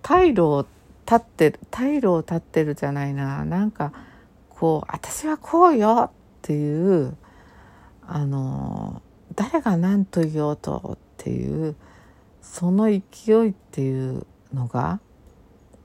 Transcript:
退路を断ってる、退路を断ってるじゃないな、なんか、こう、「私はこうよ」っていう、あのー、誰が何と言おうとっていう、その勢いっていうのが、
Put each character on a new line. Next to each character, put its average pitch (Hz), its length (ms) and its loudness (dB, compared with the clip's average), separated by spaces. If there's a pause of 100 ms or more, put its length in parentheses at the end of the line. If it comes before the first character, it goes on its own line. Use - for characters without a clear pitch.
退 349 320 4
路 180 100 4
を 143 220 2 (400)
断 233 140 4
っ 233 60 0
て 151 260 4
る、 - 80 -20 (120)
退 269 240 -2
路 254 140 0
を 165 140 2
断 170 160 -4
っ - 20 -2
て - 220 0
る 147 120 -2
じ 147 100 -6
ゃ 139 60 -4
な 143 160 -4
い 139 60 -4
な、 139 320 -6
な 175 200 -2
ん 214 60 -2
か、 151 200 -8 (580)
こ 160 340 0
う、 - 80 -12
「私 - 360 -10
は 311 100 -2
こ 339 320 4
う 294 80 4
よ」 220 340 2
っ - 0 - (300)
て - 120 -6
い 151 500 0
う、 127 120 -6 (920)
あ 151 180 -4
の 135 760 -6 (300)
ー、 - 40 -14
誰 277 260 -2
が 185 160 2
何 190 280 2
と 180 160 -2
言 156 240 -2
お 147 60 0
う 147 60 -6
と - 380 -8
っ - 20 -16 (200)
て - 120 -8
い 143 400 -4
う、 147 60 -8 (640)
そ - 300 -4
の 202 140 2
勢 208 140 2 (340)
い 226 160 6
っ 190 40 -2
て - 280 -10
い 131 360 -2
う - 80 -10 (280)
の 123 140 -4
が、 156 320 -4 (840)